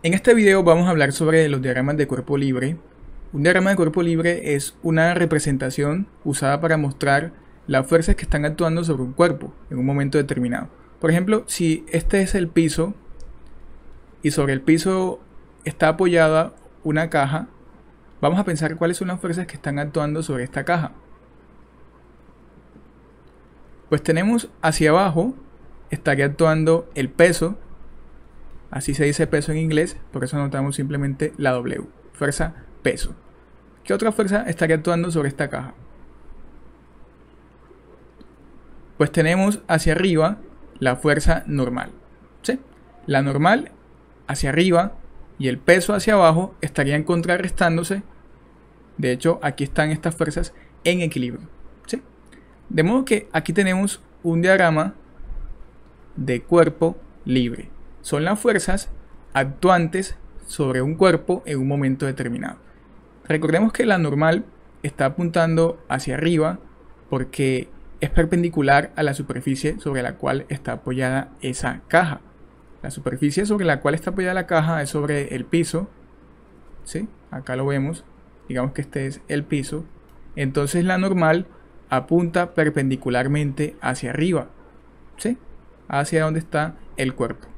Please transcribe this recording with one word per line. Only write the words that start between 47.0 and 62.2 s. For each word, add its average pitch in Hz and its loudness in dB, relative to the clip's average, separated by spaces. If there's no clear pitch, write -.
contrarrestándose. 175 0
De 127 0
hecho, 165 0
aquí 143 -4
están 151 0
estas 160 -4
fuerzas 160 -4
en 180 2
equilibrio, 131 -4
¿sí? - -8
De 156 0
modo 247 2
que - -2
aquí 160 -2
tenemos 190 0
un 165 0
diagrama 180 4
de 127 -4
cuerpo 165 2
libre. 123 -2
Son 151 -2
las 202 0
fuerzas 196 0
actuantes 175 2
sobre 131 -2
un 151 -2
cuerpo 180 2
en 147 -4
un 131 0
momento 139 0
determinado. 131 -6